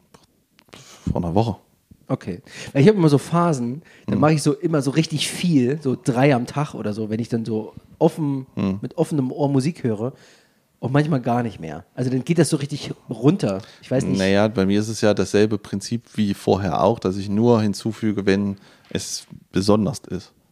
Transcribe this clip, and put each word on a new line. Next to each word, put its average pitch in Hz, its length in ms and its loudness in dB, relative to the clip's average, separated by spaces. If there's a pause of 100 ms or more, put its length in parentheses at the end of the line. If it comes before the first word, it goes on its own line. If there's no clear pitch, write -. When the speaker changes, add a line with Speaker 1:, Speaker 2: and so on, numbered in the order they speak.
(1120)
Speaker 1:
Vor 85 100 -4
einer 82 120 -4
Woche. 110 220 2 (500)
Speaker 2:
Okay. 98 360 -6 (300)
Weil 139 100 4
ich 156 60 8
hab 214 80 6
immer 165 120 4
so 143 80 6
Phasen, 147 680 0 (240)
dann - 100 -2
Speaker 1:
Hm. - 40 0
Speaker 2:
mach 143 100 6
ich 151 120 2
so 147 100 2
immer 160 300 0
so 135 80 -2
richtig 151 400 -2
viel, 143 500 2
so 127 220 -2
drei 135 320 4
am 120 120 0
Tag - 280 -6
oder 107 180 -6
so, 107 160 -6
wenn 110 120 -2
ich 117 100 -6
dann 113 160 -2
so 110 260 -4 (260)
offen, 143 480 0 (100)
Speaker 1:
Hm. 98 260 -2
Speaker 2:
mit - 160 -8
offenem 143 340 -2
Ohr 143 160 -2
Musik 139 360 -2
höre 113 280 -4 (680)
und - 120 -4
manchmal 147 300 0
gar 120 200 -2
nicht 113 180 -8
mehr. 80 240 -12 (100)
Also 127 160 -4
dann 131 140 -2
geht 170 140 0
das 160 120 2
so 160 80 0
richtig 143 340 -8 (160)
runter. 117 520 0 (200)
Ich - 100 -20
weiß 131 140 0
nicht. 95 140 0
Speaker 1:
Naja, 98 300 4
bei 104 180 0
mir 101 140 2
ist 107 80 -4
es 110 120 -8
ja 104 140 4
dasselbe 104 420 2
Prinzip 104 480 -8 (100)
wie 104 200 0
vorher 98 480 0
auch, 110 160 4
dass 95 180 -2
ich 101 140 -6
nur 113 320 4
hinzufüge, 104 640 -2
wenn 98 300 2 (340)
es - 360 -8 (260)
besonders 101 480 2
ist. - 320 -12 (180)